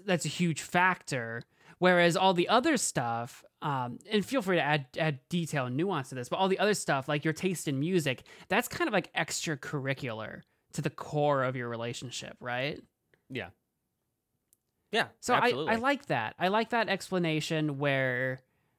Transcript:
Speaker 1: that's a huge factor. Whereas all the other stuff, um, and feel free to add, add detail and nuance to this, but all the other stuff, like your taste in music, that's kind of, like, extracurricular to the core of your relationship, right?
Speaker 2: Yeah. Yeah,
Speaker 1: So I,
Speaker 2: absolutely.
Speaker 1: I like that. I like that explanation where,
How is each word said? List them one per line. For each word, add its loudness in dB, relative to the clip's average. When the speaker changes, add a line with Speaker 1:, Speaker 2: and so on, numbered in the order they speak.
Speaker 1:
that's 0
a -2
huge 0
factor. 0
Whereas 6
all 6
the 2
other 4
stuff, -4
um, -4
and 2
feel -2
free 2
to 4
add, 2
add 0
detail -2
and -4
nuance -2
to -12
this, -8
but -2
all 4
the 2
other 4
stuff, 0
like 0
your 2
taste -4
in 0
music, 0
that's 2
kind -2
of, -2
like, 0
extracurricular -4
to -8
the 0
core 0
of 0
your -6
relationship, -8
right? -4
Speaker 2:
Yeah. -6
Yeah, 0
Speaker 1:
So 0
I, 4
Speaker 2:
absolutely. 0
Speaker 1:
I 0
like -2
that. -2
I 2
like 0
that 0
explanation -2
where, 0